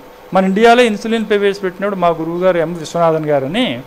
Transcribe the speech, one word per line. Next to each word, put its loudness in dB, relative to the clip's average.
మన 4
ఇండియాలో 4
ఇన్సులిన్ -2
ప్రవేశపెట్టినప్పుడు -2
మా 2
గురువుగారు 0
ఎం -2
విశ్వనాథన్ 0
గారని -2